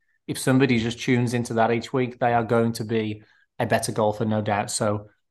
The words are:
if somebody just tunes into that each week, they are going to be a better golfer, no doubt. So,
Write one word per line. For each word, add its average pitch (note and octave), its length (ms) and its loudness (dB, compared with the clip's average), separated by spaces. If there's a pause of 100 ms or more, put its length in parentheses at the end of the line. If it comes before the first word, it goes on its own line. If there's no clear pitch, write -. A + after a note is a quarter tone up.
(280)
if C#3+ 100 -6
somebody C3 400 4
just A#2 220 -4
tunes A#2+ 340 0
into A#2+ 220 -2
that A2+ 160 4
each A#2+ 220 -4
week, B2+ 260 -2
they A#2+ 140 2
are A#2 100 2
going A#2 300 2
to A2+ 100 -6
be G#2+ 400 -4 (340)
a A#2+ 80 -2
better A2 260 0
golfer, G#2+ 340 0
no G#2+ 160 -2
doubt. G#2 280 -2
So, G#2 380 -2 (240)